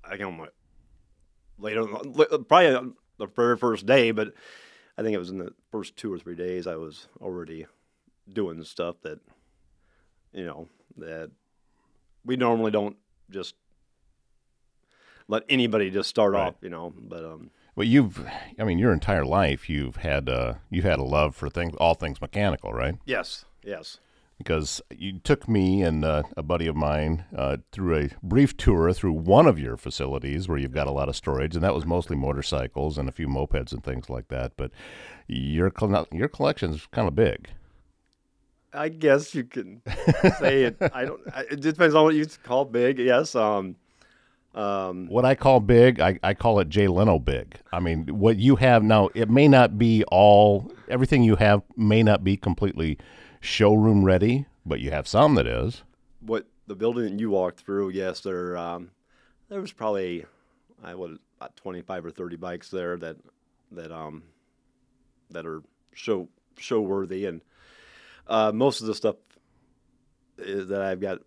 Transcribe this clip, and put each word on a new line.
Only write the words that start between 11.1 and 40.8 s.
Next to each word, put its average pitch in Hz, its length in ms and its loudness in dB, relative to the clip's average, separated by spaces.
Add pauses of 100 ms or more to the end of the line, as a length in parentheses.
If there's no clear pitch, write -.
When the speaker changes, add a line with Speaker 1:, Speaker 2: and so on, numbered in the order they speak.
Speaker 1:
we 127 120 -4
normally 117 340 0
don't 104 260 -2 (340)
just 95 240 -14 (1700)
let 110 220 -4
anybody 110 420 0
just 95 200 -4
start 104 240 2
Speaker 2:
Right. 98 140 -2
Speaker 1:
off, 85 120 -10
you 98 100 -16
know, 85 260 -14
but, 82 280 -18
um, 80 260 -20 (260)
Speaker 2:
Well, 107 100 -2
you've, 117 380 2 (340)
I 110 60 -6
mean, 90 140 0
your 110 140 2
entire 82 320 -2
life 73 440 -2
you've 71 280 -6
had, 71 320 -4
uh, 62 260 -4 (160)
you've 87 140 -2
had 82 140 2
a 67 60 -4
love 73 300 0
for 73 160 -10
things, 85 260 -6
all 82 180 2
things 76 260 -8
mechanical, 98 520 -4
right? 67 320 -4
Speaker 1:
Yes, 117 400 -6 (200)
yes. 90 340 -14 (400)
Speaker 2:
Because 78 420 -4 (100)
you 95 280 -12
took - 300 -2
me 98 340 2
and, 78 220 0
uh, 76 180 0 (140)
a 78 60 -8
buddy 82 240 -2
of 78 100 -4
mine, 78 480 -2 (100)
uh, 69 220 -4 (160)
through 87 240 -2
a 73 120 -2 (140)
brief 120 340 2
tour 87 360 2
through 92 200 -2
one 95 340 6
of 95 120 4
your 60 180 -8
facilities 69 720 -8
where 78 100 -2
you've 65 160 -6
got 71 120 -2
a 69 60 -6
lot 69 160 -2
of 69 80 -8
storage, 73 380 -4
and 82 100 -2
that 98 100 0
was 78 120 -4
mostly 85 300 -4
motorcycles 69 840 -4
and 67 100 -6
a 64 40 -8
few 76 160 -8
mopeds 67 440 -4
and 60 120 -12
things 64 260 -10
like 62 180 -12
that. 62 280 -8
But 65 140 -8 (560)
your 78 440 -2
col-, 101 420 0
your 101 160 -4
collection's 98 640 -4
kinda 104 180 -2
big. 69 400 -2 (1200)
Speaker 1:
I 151 160 -6
guess 151 480 2
you 127 80 -4
can 107 400 -12
Speaker 2:
<laughs> - 540 2
Speaker 1:
say 135 260 2
it. 113 120 -2 (160)